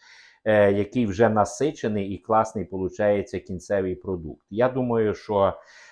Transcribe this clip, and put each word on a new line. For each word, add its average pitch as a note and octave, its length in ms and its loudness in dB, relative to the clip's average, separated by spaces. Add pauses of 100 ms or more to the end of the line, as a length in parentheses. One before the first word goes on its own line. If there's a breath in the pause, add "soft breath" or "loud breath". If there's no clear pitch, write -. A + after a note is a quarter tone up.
(460 soft breath)
е, G#2 280 4
який G#2 340 0
вже G2 220 2
насичений G#2+ 840 -2
і F#2+ 80 -8
класний A2 460 -2
получається G2 760 -2
кінцевий F#2 560 -4
продукт. F2 560 -10
Я A#2 180 0
думаю, A#2 460 0
що, G2 440 0 (340 loud breath)